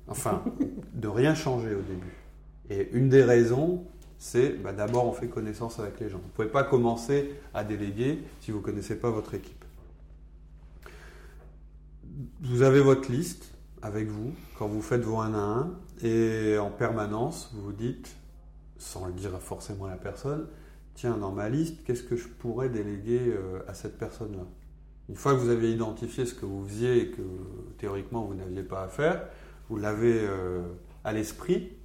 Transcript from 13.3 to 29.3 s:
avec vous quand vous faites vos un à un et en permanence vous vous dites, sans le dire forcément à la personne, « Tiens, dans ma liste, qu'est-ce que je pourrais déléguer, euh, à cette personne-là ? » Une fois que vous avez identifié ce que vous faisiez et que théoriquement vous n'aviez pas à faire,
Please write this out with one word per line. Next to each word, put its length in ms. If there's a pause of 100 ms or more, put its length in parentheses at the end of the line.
avec 260
vous 240 (260)
quand 100
vous 140
faites 220
vos 160
un 140
à 40
un 320 (340)
et 540
en 140
permanence 840
vous 80
vous 120
dites, 420 (600)
sans 280
le 80
dire 260
forcément 460
à 40
la 80
personne, « 500 (480)
Tiens, 220
dans 140
ma 160
liste, 380
qu'est-ce 160
que 140
je 120
pourrais 420
déléguer, 580
euh, 400
à 80
cette 240
personne-là ? » 440 (640)
Une 60
fois 180
que 60
vous 100
avez 220
identifié 540
ce 80
que 120
vous 220
faisiez 340
et 100
que 100 (560)
théoriquement 480
vous 80
n'aviez 300
pas 200
à 40
faire, 360 (460)